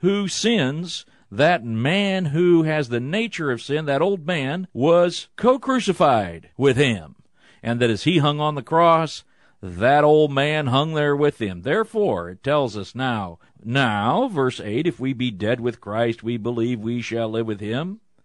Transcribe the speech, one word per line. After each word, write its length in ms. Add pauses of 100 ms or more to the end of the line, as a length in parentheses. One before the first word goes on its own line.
who 280
sins, 800 (240)
that 340
man 640
who 380
has 240
the 120
nature 500
of 120
sin, 240
that 160
old 240
man 460
was 640
co-crucified 1200
with 200
him, 400 (460)
and 180
that 100
as 140
he 140
hung 200
on 160
the 80
cross, 640 (380)
that 420
old 260
man 380
hung 240
there 240
with 240
him. 220
Therefore, 680
it 160
tells 320
us 180
now, 440 (260)
"Now," 640
verse 320
eight, 260
"if 140
we 120
be 200
dead 260
with 220
Christ, 420
we 140
believe 420
we 220
shall 300
live 160
with 140
him." 400 (240)